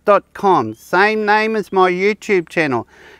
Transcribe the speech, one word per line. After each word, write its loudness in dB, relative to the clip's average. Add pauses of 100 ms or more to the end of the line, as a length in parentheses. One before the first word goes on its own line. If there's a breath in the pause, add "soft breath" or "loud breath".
dot 2 (100)
com. 0
Same -2
name 0
as -6
my 2
YouTube -2
channel. -4 (320 soft breath)